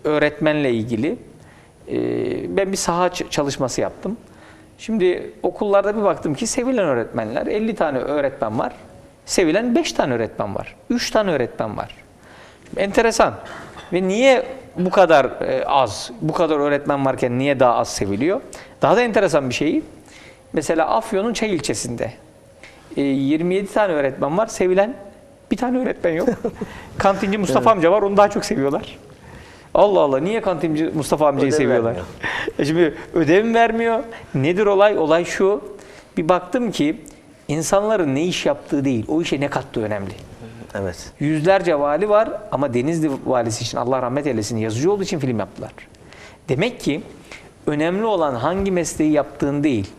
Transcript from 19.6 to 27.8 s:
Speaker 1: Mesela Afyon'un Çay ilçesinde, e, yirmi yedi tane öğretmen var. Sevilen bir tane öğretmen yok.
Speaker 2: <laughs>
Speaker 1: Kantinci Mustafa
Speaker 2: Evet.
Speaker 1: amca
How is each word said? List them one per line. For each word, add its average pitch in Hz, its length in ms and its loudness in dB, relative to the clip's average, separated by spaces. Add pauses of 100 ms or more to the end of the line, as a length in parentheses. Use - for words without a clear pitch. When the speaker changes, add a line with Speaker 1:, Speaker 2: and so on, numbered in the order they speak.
Speaker 1:
Mesela 160 420 0
Afyon'un 220 380 -2
Çay 214 220 -2
ilçesinde, 120 560 -4 (840)
e, 143 40 -2
yirmi 143 540 0
yedi 196 180 -4
tane 202 200 2
öğretmen 143 440 0
var. 220 100 0
Sevilen 190 460 2 (580)
bir 208 60 0
tane 254 220 -2
öğretmen 240 340 -2
yok. 180 160 0 (340)
Speaker 2:
<laughs> - 340 -16
Speaker 1:
Kantinci 196 400 2
Mustafa 165 320 2
Speaker 2:
Evet. 220 80 6
Speaker 1:
amca 165 140 6